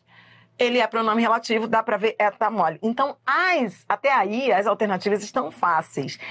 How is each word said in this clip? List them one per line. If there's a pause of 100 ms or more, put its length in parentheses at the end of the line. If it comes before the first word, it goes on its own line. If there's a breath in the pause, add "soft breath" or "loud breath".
(600 soft breath)
ele
é
pronome
relativo,
dá
pra
ver,
é,
tá
mole.
Então,
as,
até
aí,
as
alternativas
estão
fáceis. (120 loud breath)